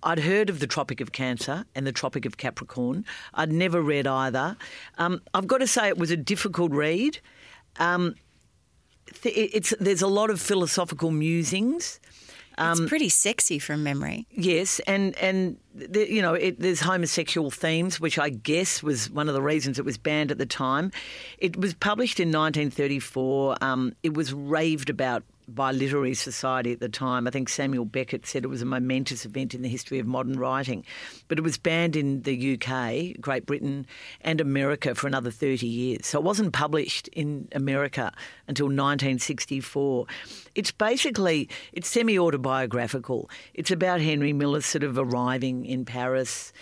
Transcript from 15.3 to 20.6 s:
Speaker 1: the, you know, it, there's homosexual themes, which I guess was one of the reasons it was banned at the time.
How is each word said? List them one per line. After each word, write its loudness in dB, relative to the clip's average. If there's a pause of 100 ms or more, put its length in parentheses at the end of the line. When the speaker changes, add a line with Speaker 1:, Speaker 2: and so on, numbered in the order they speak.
Speaker 1:
the, 0
you 4
know, 4
it, 0
there's 2
homosexual 0
themes, 0
which 0
I 2
guess 0
was 0
one -2
of 0
the 0
reasons 0
it -4
was -2
banned 0
at -2
the -2
time. 0 (460)